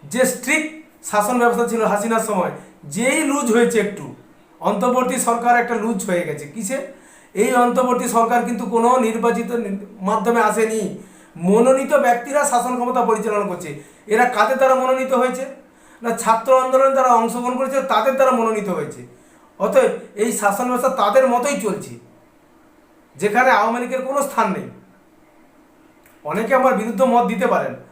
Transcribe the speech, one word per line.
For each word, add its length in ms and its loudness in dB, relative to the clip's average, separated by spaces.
যে 200 -4
স্ট্রিক্ট 380 -4
শাসন 280 0
ব্যবস্থা 340 2
ছিল 100 0
হাসিনার 360 -2
সময়, 240 -2
যেই 260 0
লুজ 240 -2
হয়েছে 320 4
একটু, 180 -10
অন্তর্বর্তী 560 0
সরকার 340 2
একটা 200 -4
লুজ 160 -2
হয়ে 200 0
গেছে। 160 -8
কিসে? 240 -6
এই 160 2
অন্তর্বর্তী 420 0
সরকার 320 2
কিন্তু 160 -4
কোনো 140 4
নির্বাচিত 460 0
নি-, 340 -6
মাধ্যমে 400 0
আসেনি, 340 0
মনোনীত 560 2
ব্যক্তিরা 380 0
শাসন 340 0
ক্ষমতা 300 0
পরিচালনা 420 -2
করছে। 200 -8
এরা 120 4
কাদের 240 2
দ্বারা 140 4
মনোনীত 460 0
হয়েছে? 240 -2
না, 80 -2
ছাত্র 280 0
আন্দোলনে 360 2
তারা 120 4
অংশগ্রহণ 400 -4
করেছে, 180 -2
তাদের 260 2
দ্বারা 200 4
মনোনীত 300 -2
হয়েছে। 320 -6
অতএব 320 4
এই 80 0
শাসন 280 0
ব্যবস্থা 220 0
তাদের 300 4
মতোই 320 0
চলছে, 280 -6
যেখানে 340 2
আওয়ামী 300 2
লীগের 280 -6
কোনো 140 -2
স্থান 240 -2
নেই। 100 -10
অনেকে 300 -2
আমার 260 4
বিরুদ্ধে 240 -2
মত 280 2
দিতে 140 -2
পারেন 260 -2